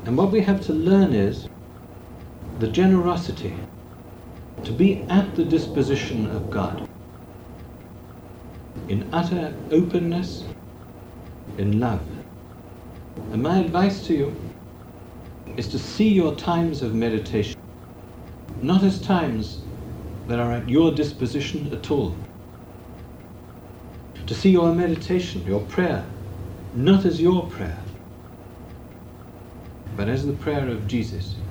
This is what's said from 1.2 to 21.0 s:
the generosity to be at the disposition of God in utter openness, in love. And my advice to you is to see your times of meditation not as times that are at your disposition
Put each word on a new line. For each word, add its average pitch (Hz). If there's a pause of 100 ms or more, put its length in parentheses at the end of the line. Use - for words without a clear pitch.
the 110
generosity 175 (1080)
to -
be 190
at 190
the 165
disposition 131
of 101
God - (2000)
in 101
utter 170 (160)
openness, 175 (1120)
in 104
love. 113 (1300)
And 110
my 175
advice 180
to 170
you 139 (1200)
is 113
to -
see -
your 180
times 170
of 110
meditation 110 (1000)
not 185
as 190
times 131 (680)
that 120
are 120
at 120
your 156
disposition 143